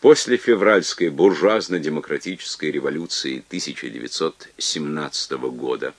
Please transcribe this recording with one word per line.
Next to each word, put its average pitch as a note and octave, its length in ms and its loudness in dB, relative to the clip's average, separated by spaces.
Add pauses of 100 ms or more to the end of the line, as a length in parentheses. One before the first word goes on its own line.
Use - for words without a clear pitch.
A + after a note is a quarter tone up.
После C#3+ 360 8
февральской G2+ 720 2
буржуазно-демократической D#2+ 1600 0
революции C#2+ 800 -6
тысяча D2+ 400 -10
девятьсот A#1+ 680 -8
семнадцатого D2 920 -6
года B1+ 480 -6